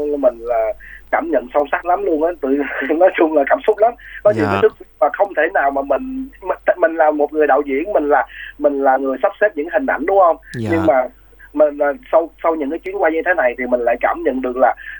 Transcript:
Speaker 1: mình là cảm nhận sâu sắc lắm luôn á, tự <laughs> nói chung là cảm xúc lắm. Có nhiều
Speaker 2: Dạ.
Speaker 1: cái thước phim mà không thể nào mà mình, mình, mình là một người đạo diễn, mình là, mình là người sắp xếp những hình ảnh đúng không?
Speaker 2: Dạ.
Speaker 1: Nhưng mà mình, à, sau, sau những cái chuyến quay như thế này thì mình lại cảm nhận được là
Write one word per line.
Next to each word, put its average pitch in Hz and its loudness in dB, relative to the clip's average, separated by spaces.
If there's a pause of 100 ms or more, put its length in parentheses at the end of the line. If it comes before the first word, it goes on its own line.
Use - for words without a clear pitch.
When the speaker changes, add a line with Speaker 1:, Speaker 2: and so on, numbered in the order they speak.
(180)
Speaker 1:
mình 123 2
là 113 -2 (380)
cảm 131 -2
nhận 123 0
sâu 147 0
sắc 180 -2
lắm 403 0
luôn 156 0
á, 175 0 (100)
tự 139 -2
<laughs> 143 -2
nói 185 6
chung 156 2
là 139 6
cảm - 2
xúc 214 2
lắm. 233 4 (300)
Có 208 4
nhiều 214 2
Speaker 2:
Dạ. - 0
Speaker 1:
cái - 0
thước - -16
phim - -20 (120)
mà 151 4
không 196 -2
thể 151 0 (120)
nào 143 0
mà 139 -2
mình, 131 -4 (140)
mình, 185 -6 (200)
mình 165 2
là 156 4
một 147 0
người 151 2
đạo 139 2
diễn, 147 -4
mình 147 0
là, 127 2 (320)
mình 143 0
là 135 4
người 135 -2
sắp 196 2
xếp 208 4
những 151 -6
hình 143 0
ảnh 117 -2
đúng 196 2
không? 170 6 (180)
Speaker 2:
Dạ. 113 -4
Speaker 1:
Nhưng 165 0
mà 147 6 (580)
mình, 147 2
à, 143 0 (260)
sau, 165 2 (120)
sau 165 2
những 147 -4
cái 170 -6
chuyến 190 -8
quay 160 2
như 160 -2
thế 180 2
này 123 0
thì 127 -4
mình 123 0
lại 120 0
cảm 113 -2
nhận 131 -2
được 123 -4
là 123 2 (260)